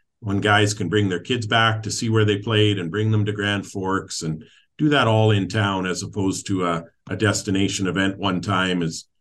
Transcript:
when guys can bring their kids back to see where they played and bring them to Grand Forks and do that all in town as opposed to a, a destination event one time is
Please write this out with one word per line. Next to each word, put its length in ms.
when 200
guys 360
can 120
bring 220
their 100
kids 280
back 340
to 80
see 200
where 160
they 120
played 400
and 140
bring 180
them 160
to 60
Grand 340
Forks 560
and 220
do 120
that 180
all 240
in 180
town 380
as 160
opposed 420
to 220
a, 160
a 60
destination 720
event 320
one 200
time 440
is 240